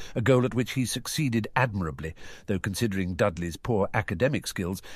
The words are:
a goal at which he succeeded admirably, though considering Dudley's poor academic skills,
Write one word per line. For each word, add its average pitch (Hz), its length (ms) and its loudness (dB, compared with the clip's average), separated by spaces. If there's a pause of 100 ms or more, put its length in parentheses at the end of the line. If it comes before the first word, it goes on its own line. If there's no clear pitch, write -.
(140)
a - 60 -2
goal 123 240 6
at 123 100 0
which 117 180 0
he 127 140 0
succeeded 120 680 0
admirably, 87 580 0 (340)
though 98 120 2
considering 95 540 0
Dudley's 87 420 0
poor 101 380 2
academic 107 520 0
skills, 92 360 -4 (140)